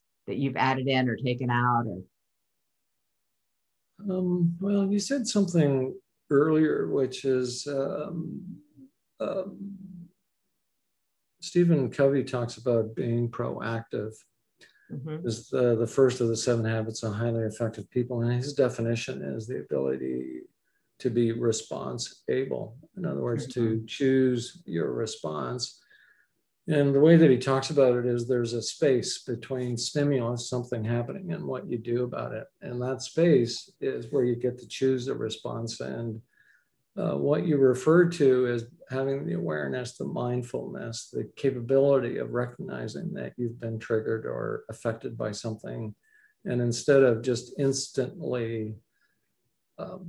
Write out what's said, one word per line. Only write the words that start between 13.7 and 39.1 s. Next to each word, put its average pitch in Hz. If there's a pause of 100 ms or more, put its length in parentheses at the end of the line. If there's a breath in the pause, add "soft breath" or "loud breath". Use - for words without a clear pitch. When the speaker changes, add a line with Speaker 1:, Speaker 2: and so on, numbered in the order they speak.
Speaker 1:
Mm-hmm. 156
Speaker 2:
Is 107
the, 123
the 113
first 127
of 117
the 113
seven 113
habits 110
of 107
highly 113
effective 110
people. 123
And 120
his 131
definition 117
is 117
the 131
ability 65 (580)
to 123
be 117
response 120
able. 127 (220)
In 180
other 139
words, 120
to 127
Speaker 1:
Mm-hmm. 113
Speaker 2:
choose 131
your 135
response. 76 (880 soft breath)
And 143
the 139
way 165
that 156
he 127
talks 135
about 131
it 120
is 120
there's 120
a 113
space -
between 123
stimulus, 123
something 120
happening, 123
and 156
what 131
you 120
do 117
about 120
it. 110 (160)
And 123
that 127
space 147 (100)
is 127
where 135
you 123
get 123
to -
choose 131
the 131
response. 117
And, 117 (800 soft breath)
uh, 110
what 143
you 151
refer 156
to 127
as 117 (240)
having 135